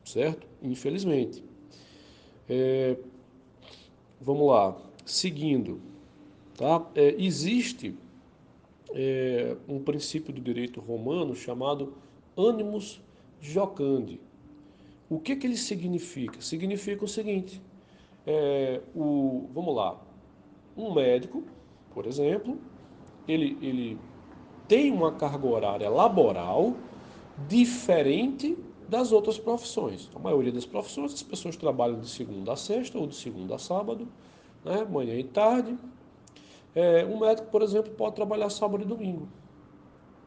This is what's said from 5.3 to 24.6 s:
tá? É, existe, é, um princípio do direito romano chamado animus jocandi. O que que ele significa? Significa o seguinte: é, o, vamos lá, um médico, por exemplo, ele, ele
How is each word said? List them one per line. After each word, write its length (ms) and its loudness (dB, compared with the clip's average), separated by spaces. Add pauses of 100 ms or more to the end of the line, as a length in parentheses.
tá? 360 2
É, 240 6
existe, 800 -2 (960)
é, 640 0 (140)
um 100 -6
princípio 540 -4
do 80 -10
direito 400 -4
romano 520 -4
chamado 600 -4 (420)
animus 680 0 (380)
jocandi. 800 0 (880)
O 80 0
que 200 -2
que 100 -2
ele 80 0
significa? 840 -4
Significa 640 -4
o 20 -2
seguinte: 540 -4 (680)
é, 540 2 (120)
o, 600 0
vamos 200 -2
lá, 240 0 (760)
um 180 -6
médico, 500 2 (500)
por 120 -8
exemplo, 520 0 (720)
ele, 340 0
ele 360 -4 (680)